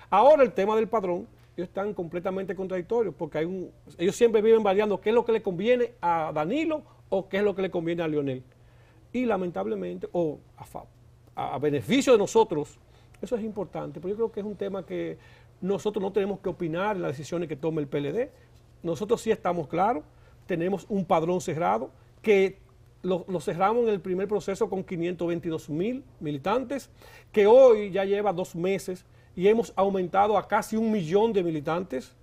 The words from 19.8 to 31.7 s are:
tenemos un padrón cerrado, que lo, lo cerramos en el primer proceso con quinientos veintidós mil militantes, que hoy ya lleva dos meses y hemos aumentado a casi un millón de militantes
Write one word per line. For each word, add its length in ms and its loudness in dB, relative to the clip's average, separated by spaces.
tenemos 440 -2
un 160 -2
padrón 340 2
cerrado, 500 -2
que 380 4
lo, 240 -2
lo 140 -4
cerramos 440 2
en 40 2
el 120 0
primer 280 -4
proceso 400 -2
con 160 -4
quinientos 420 -4
veintidós 440 -4
mil 340 -4
militantes, 720 -4
que 140 6
hoy 440 8
ya 140 0
lleva 300 0
dos 200 -6
meses 520 -4
y 140 4
hemos 280 2
aumentado 600 2
a 100 0
casi 300 -2
un 140 0
millón 420 2
de 100 0
militantes 800 -4